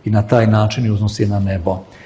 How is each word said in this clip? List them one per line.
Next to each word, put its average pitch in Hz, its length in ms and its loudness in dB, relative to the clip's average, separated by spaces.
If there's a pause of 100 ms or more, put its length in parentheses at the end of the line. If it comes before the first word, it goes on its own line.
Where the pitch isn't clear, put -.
i 107 60 -4
na 107 120 2
taj 113 240 2
način 107 380 2
je 107 80 0
uznosi 104 340 -2
na 101 140 0
nebo. 95 380 -2 (280)